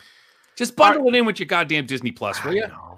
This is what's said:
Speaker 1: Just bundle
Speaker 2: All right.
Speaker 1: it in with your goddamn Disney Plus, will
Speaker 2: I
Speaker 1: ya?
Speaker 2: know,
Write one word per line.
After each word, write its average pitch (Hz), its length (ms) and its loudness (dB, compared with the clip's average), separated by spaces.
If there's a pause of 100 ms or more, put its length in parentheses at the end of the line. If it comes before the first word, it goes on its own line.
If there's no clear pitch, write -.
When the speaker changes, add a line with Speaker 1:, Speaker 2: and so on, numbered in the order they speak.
(560)
Speaker 1:
Just 240 200 -6
bundle 302 260 6
Speaker 2:
All 262 40 4
right. 240 100 4
Speaker 1:
it 247 40 4
in 233 60 2
with 214 140 -2
your 180 60 -6
goddamn 156 400 0
Disney 123 260 -6
Plus, 104 320 -6
will - 80 -4
Speaker 2:
I 185 40 0
Speaker 1:
ya? 208 120 -2
Speaker 2:
know, - 300 -18